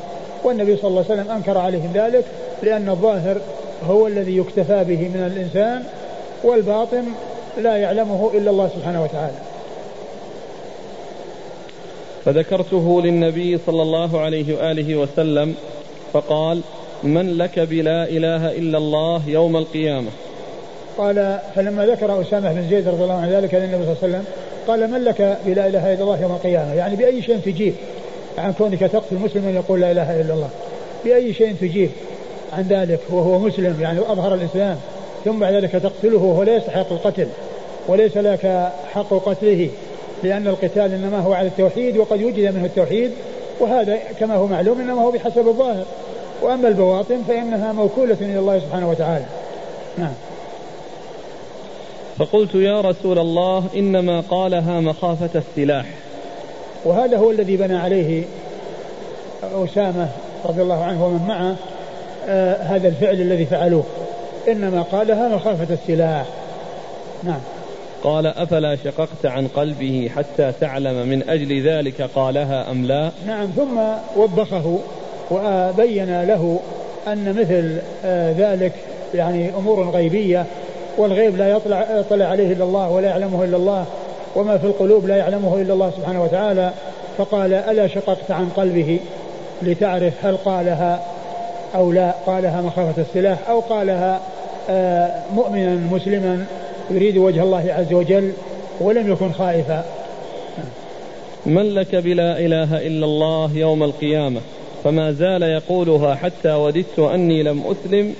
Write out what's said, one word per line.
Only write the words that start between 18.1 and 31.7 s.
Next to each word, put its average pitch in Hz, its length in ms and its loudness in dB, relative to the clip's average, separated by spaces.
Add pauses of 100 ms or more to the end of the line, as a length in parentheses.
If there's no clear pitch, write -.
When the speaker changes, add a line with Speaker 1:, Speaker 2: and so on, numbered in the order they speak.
Speaker 2:
إلا 160 260 0
الله 156 500 0
يوم 160 300 2
القيامة؟" 156 520 -2 (880)
Speaker 1:
قال، 202 420 2 (160)
فلما 202 300 0
ذكر 202 360 2
أسامة 196 320 0
بن 170 160 -2
زيد 190 180 2
رضي 175 160 2
الله 180 100 2
عنه 180 240 2
ذلك 196 160 2
للنبي 185 300 0
صلى 160 100 0
الله 160 100 -2
عليه 180 100 2
وسلم، 196 120 -4 (420)
قال: 226 240 2
"من 254 120 -2
لك 202 420 2
بلا 196 220 2
إله 190 260 2
إلا 190 100 0
الله 196 180 2
يوم 180 100 0
القيامة؟"، 170 420 0
يعني 175 220 0
بأي 247 260 4
شيء 226 240 2
تجيب 196 280 0 (640)
عن 180 160 -2
كونك 202 260 2
تقتل 190 360 0
مسلما 196 360 -2
يقول: 180 300 2
"لا 175 100 4
إله 165 300 2
إلا 160 120 0
الله"، 151 160 -2 (560)
بأي 240 280 4
شيء 220 280 2
تجيب 180 280 2 (680)